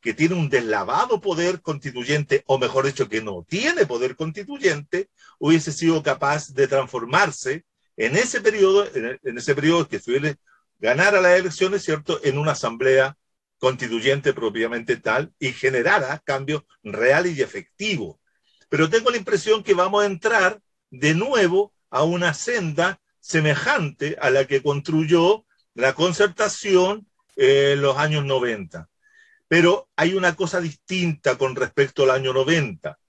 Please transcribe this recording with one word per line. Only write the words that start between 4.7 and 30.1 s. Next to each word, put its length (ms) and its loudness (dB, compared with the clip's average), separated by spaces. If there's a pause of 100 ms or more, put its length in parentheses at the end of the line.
hubiese 320 2
sido 320 0
capaz 500 -2
de 140 2
transformarse 1000 -2 (320)
en 180 -2
ese 260 0
periodo, 540 4
en, 280 -6
en 140 -8
ese 180 -2
periodo 320 2
que 120 -8
si 120 -8
hubiera 240 -2 (440)
ganara 420 2
las 180 6
elecciones, 440 -2
¿cierto?, 400 -4
en 160 0
una 140 0
asamblea 640 2 (440)
constituyente 760 0
propiamente 640 -2
tal, 400 -4
y 140 -6
generara 760 0
cambios 380 -4 (180)
reales 560 0
y 60 0
efectivos. 720 -8 (520)
Pero 200 2
tengo 220 2
la 60 -2
impresión 440 0
que 140 2
vamos 260 2
a 60 2
entrar 520 0 (300)
de 240 0
nuevo 580 2 (200)
a 100 0
una 320 0
senda 680 -4 (200)
semejante 1000 -2
a 120 2
la 160 2
que 160 0
construyó 840 2 (300)
la 180 0
concertación, 1120 0 (280)
eh, 380 4
en 100 0
los 140 2
años 280 0
noventa. 640 -4 (580)
Pero 480 2
hay 200 0